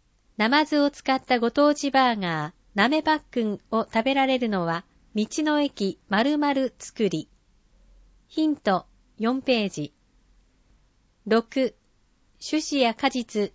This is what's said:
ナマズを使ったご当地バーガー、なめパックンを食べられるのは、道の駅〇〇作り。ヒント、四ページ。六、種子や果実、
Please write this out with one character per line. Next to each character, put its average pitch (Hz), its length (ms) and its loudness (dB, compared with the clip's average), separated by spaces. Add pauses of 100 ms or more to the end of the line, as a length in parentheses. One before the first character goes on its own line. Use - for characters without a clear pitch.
(380)
ナ 214 100 0
マ 294 180 4
ズ 294 140 0
を 285 120 2
使 - 240 -2
っ 262 100 -6
た 247 140 2
ご 233 100 0
当 294 240 4
地 285 160 -4
バ 254 260 4
ー 208 40 -6
ガ 160 300 -4
ー、 - 40 -18 (220)
な 208 120 2
め 311 140 2
パ 311 120 2
ッ 302 60 0 (120)
ク 240 120 -2
ン 208 160 -4 (120)
を 226 120 -2
食 226 200 -2
べ 269 100 0
ら 269 140 2
れ 262 100 2
る 247 100 -2
の 190 200 0
は、 165 180 -4 (300)
道 214 120 0 (120)
の 302 200 2
駅 240 480 -2
〇 254 300 0
〇 269 400 -2
作 - 320 -4
り。 156 180 -4 (1000)
ヒ 311 180 -2
ン 302 100 0
ト、 190 300 -2 (320)
四 247 240 -2
ペ 233 240 0
ー 190 40 -4
ジ。 - 240 -10 (1300)
六、 226 500 -2 (680)
種 302 160 -2
子 294 200 -4
や 226 160 2
果 269 160 -2
実、 220 440 -4